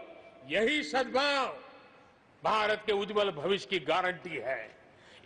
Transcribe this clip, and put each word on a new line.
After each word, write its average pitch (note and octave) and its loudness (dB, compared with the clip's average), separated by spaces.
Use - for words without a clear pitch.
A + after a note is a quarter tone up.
यही A3+ 2
सद्भाव B3+ 0
भारत G#3+ 2
के G#3+ 4
उज्जवल G3+ 2
भविष्य F3 0
की F#3+ 2
गारंटी E3+ 0
है। A#2 -6